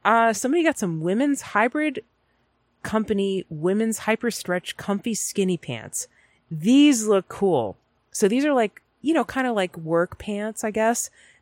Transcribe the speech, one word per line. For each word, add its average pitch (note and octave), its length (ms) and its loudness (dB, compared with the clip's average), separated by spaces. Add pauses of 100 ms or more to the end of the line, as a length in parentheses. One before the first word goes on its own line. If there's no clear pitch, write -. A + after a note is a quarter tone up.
Uh, A3+ 300 4
somebody C#4+ 280 0
got D#4 160 0
some E3+ 220 -4
women's A#3+ 400 0
hybrid C4 640 -2 (800)
company, G3 640 -2
women's G3 520 -2
hyper A3+ 300 0
stretch, - 460 -6
comfy G3+ 380 -4
skinny F#3 420 -2
pants. - 500 -10 (440)
These A#3 560 4
look G3 220 2
cool. B2+ 480 0 (360)
So G3+ 160 2
these B3+ 160 2
are, D4+ 80 2
like, A3+ 300 0 (180)
you D4+ 140 0
know, C#4+ 100 2
kinda B3+ 280 -4
like F#3+ 260 -2
work E3 400 -2
pants, G#3 440 -8
I A3 80 -2
guess. A3 400 0 (320)